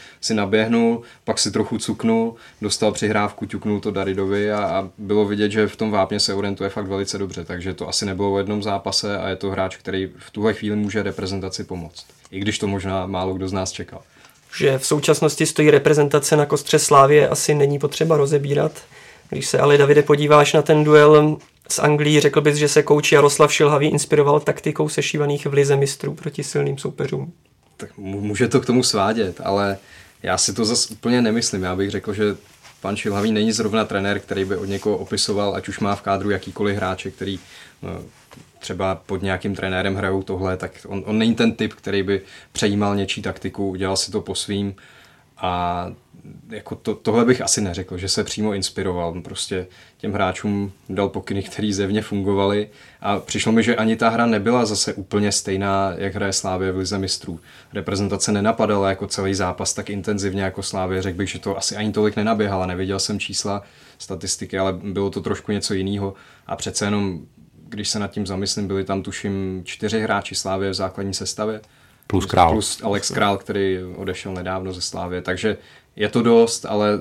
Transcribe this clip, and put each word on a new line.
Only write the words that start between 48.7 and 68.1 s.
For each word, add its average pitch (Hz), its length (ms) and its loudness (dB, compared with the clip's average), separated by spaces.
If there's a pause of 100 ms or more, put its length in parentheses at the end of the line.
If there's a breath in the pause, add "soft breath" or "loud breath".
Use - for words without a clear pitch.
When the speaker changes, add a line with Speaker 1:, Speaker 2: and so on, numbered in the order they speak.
Speaker 1:
On 87 120 -8
prostě - 460 -8 (300 soft breath)
těm 104 160 -6
hráčům 101 580 -2 (180)
dal 98 200 0
pokyny, 98 340 -6
který 104 300 -4
zjevně 101 280 0
fungovaly. 101 680 0 (320 soft breath)
A 101 180 -2
přišlo 107 320 -2
mi, 113 120 6
že 113 120 2
ani 110 200 2
ta 113 140 2
hra 113 160 2
nebyla 117 400 2
zase 104 280 -2
úplně 101 380 -2
stejná, 98 640 -2
jak 95 180 -6
hraje 101 180 -2
Slavia 95 380 -2
v 92 60 -4
lize 95 200 -4
mistrů. 92 420 -6 (340 soft breath)
Reprezentace 98 580 -4
nenapadala 104 580 2
jako 95 180 -4
celý 98 260 -2
zápas 92 400 -4
tak - 160 -8
intenzivně 98 540 -4
jako 95 200 -6
Slavia. 92 380 -4
Řekl 92 160 -4
bych, 95 120 -4
že - 100 -10
to 98 180 -6
asi - 180 -6
ani 107 160 -2
tolik 104 240 2
nenaběhala. 104 500 0
Neviděl 95 340 -4
jsem 104 200 -4
čísla, 101 420 -6 (360 soft breath)
statistiky, 95 640 -8
ale 95 140 0
bylo 98 360 -4
to 95 120 -6
trošku 98 300 -6
něco 101 220 -2
jinýho. 98 400 -2 (340 soft breath)
A - 80 -6
přece - 300 -4
jenom, 101 340 -2 (500)
když 104 200 -6
se 107 100 -4
nad 101 120 -4